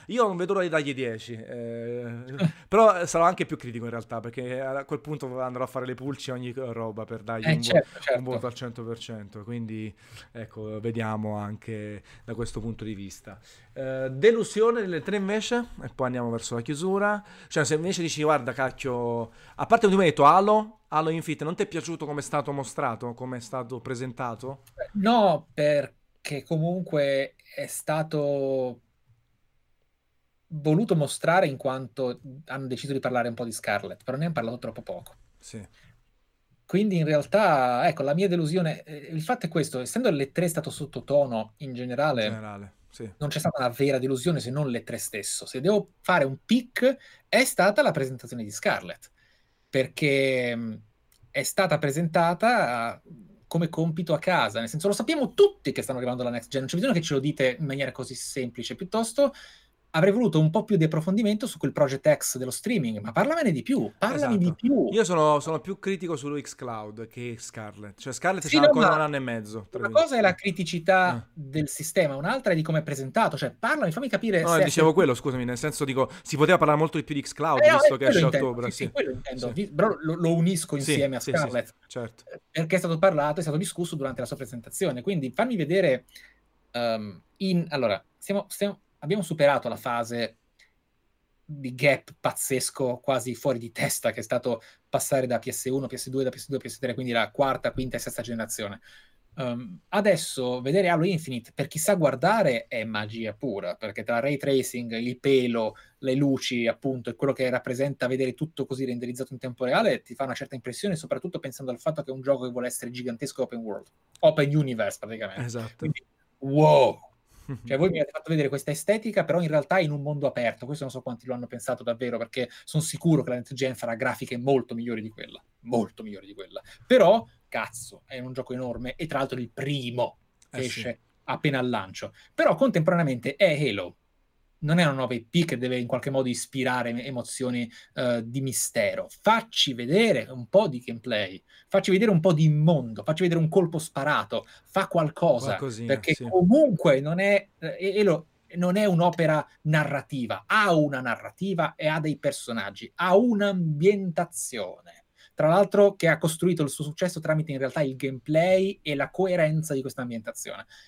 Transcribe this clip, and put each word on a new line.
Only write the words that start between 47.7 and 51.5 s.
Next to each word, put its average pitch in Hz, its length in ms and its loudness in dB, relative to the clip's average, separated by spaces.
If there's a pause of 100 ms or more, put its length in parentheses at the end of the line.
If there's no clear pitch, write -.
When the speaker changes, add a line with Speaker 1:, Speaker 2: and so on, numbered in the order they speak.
Speaker 2:
la 233 80 2
presentazione 127 520 -4
di 104 80 -10
Scarlett, 92 600 -6 (580)
perché, 135 880 0
mm, 113 180 -6 (560)
è 139 120 -4
stata 180 360 0